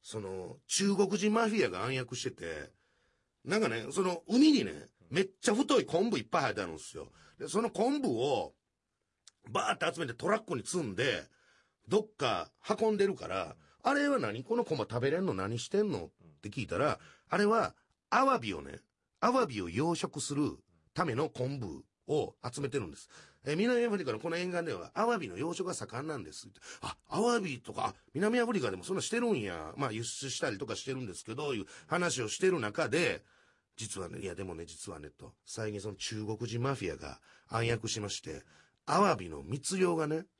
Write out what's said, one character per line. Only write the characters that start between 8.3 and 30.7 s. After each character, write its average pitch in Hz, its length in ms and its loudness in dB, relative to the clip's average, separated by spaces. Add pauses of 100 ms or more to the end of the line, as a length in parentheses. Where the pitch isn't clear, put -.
バ - 180 0
ー - 60 2
っ - 40 -8
て 165 160 0
集 165 60 -6
め 156 60 -2
て 117 80 -6
ト 156 140 -4
ラ 214 100 4
ッ - 20 0
ク 175 160 -4
に 113 80 -4
積 - 140 -2
ん 113 160 -2
で、 104 280 0 (640)
ど 190 140 4
っ 214 160 -6
か 101 340 0 (300)
運 220 140 4
ん - 20 -2
で 196 100 4
る 190 80 0
か 82 140 -10
ら、 92 280 -2 (280)
「あ 254 80 4
れ 285 160 4
は 269 100 4
何？ 117 240 -2
こ 226 140 -2
の 240 80 2
昆 147 140 -2
布 107 60 0
食 120 160 -2
べ 135 100 2
れ 160 80 0
ん 190 80 0
の？ 143 80 0
何 101 240 -2
し - 100 -8
て 202 140 2
ん 214 80 0
の？」 92 160 -4 (320)
っ - 20 -20
て 107 80 -10
聞 123 140 -6
い - 40 -4
た 87 120 -2
ら、 143 200 2 (300)
あ - 80 0
れ 202 80 4
は、 208 300 4 (340)
ア 247 160 4
ワ 269 140 6
ビ 107 160 -2
を 76 80 -6
ね、 69 180 -12 (400)
ア 240 120 4
ワ 254 140 4
ビ 113 140 -4
を 87 80 -2
養 151 280 2
殖 - 240 -4
す 143 140 -4
る 135 220 0 (380)
た 175 100 2
め 135 100 0
の 151 140 0
昆 135 320 -4
布 82 240 -8 (260)
を 147 240 0 (160)
集 143 120 -8
め 139 80 -4
て 143 80 0
る 104 80 -2
ん 80 40 -10
で - 60 -16
す。 - 140 -20 (340)
「え 139 80 -2
ー、 156 60 0
南 240 260 4
ア 233 60 2
フ 202 80 0
リ 165 80 -2
カ 123 60 0
の 110 60 -2
こ 165 120 -2
の 170 80 0
沿 180 120 -2
岸 175 140 -2
で 151 80 -2
は、 87 220 -8
ア 208 100 2
ワ 233 140 2
ビ 143 100 -4
の 87 80 -8
養 156 160 -2
殖 180 120 -4
が 175 100 -4
盛 120 300 -6
ん - 20 -6
な 156 100 -4
ん 110 60 -6
で 78 100 -12
す」 - 160 -14
っ - 20 -20
て。 - 100 -20 (200)
「あ、 - 160 -8 (140)
ア 160 100 0
ワ 240 180 4
ビ 160 220 -4
と - 140 -12
か、 104 140 0
あ、 104 60 -6 (200)
南 214 260 2
ア 233 60 2
フ 233 80 0
リ 175 80 2
カ 113 80 2
で 92 80 -4
も 85 60 -10
そ 95 100 -2
ん - 20 0
な - 60 0
し - 80 -4
て 233 100 2
る 240 60 2
ん 180 160 2
や。 82 340 -6
ま 139 120 -2
あ、 110 40 -2
輸 113 120 -4
出 131 260 -8
し - 80 -6
た 139 120 0
り 104 60 -4
と - 80 -4
か 107 100 -4